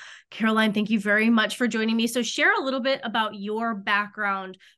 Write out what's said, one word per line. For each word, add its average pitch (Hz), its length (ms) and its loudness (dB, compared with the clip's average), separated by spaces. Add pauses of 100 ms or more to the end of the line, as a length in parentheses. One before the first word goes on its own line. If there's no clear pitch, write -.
(300)
Caroline, 220 420 2
thank 214 180 0
you 220 120 2
very 214 280 4
much 214 280 2
for 247 100 0
joining 226 300 0
me. 226 100 0
So 240 140 -2
share 302 320 2
a 415 100 0
little 262 160 -2
bit 247 240 0
about 214 320 -2
your 214 400 -4
background 202 840 -4 (200)